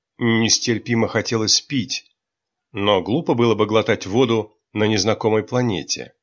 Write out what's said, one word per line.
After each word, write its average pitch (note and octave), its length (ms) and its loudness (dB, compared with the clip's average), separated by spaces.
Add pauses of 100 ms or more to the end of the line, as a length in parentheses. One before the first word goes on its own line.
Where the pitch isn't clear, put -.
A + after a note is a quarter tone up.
(180)
Нестерпимо A2+ 920 0
хотелось A2 520 0
пить, A#2 440 -6 (680)
но G2+ 300 2
глупо D3 320 0
было A#2 200 4
бы G#2+ 120 0
глотать G#2+ 400 0
воду A2+ 500 0 (160)
на G#2+ 120 0
незнакомой G#2+ 580 0
планете. A2 800 -4